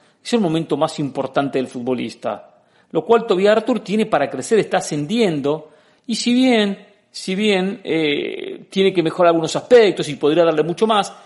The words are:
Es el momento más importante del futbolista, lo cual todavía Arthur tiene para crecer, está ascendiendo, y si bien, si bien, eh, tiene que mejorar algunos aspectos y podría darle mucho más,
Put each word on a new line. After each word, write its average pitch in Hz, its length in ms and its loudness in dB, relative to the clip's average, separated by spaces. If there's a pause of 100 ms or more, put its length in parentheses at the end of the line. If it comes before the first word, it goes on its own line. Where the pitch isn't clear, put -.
(240)
Es - 100 -10
el 233 80 2
momento 160 340 -2
más 151 240 -2
importante 139 580 -4
del 127 100 -2
futbolista, 120 960 -8 (280)
lo 160 140 -4
cual 226 200 2
todavía 196 280 2
Arthur 226 260 0
tiene 214 280 -2
para 143 220 0
crecer, 165 300 -2
está 185 200 0
ascendiendo, 156 920 -2 (360)
y 226 80 -4
si 240 180 -2
bien, 233 520 2 (240)
si - 240 -8
bien, 196 480 0
eh, 147 880 -4
tiene 190 240 2
que 175 80 0
mejorar 160 280 4
algunos 160 260 0
aspectos 175 540 4
y 143 60 -6
podría 156 280 2
darle 160 200 2
mucho 170 220 -2
más, 214 280 0 (120)